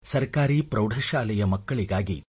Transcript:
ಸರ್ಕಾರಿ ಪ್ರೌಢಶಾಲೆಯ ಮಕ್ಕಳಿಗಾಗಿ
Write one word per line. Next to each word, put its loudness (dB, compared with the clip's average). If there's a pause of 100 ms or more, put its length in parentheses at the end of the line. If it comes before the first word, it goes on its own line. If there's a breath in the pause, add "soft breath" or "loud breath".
ಸರ್ಕಾರಿ 2
ಪ್ರೌಢಶಾಲೆಯ 0
ಮಕ್ಕಳಿಗಾಗಿ -2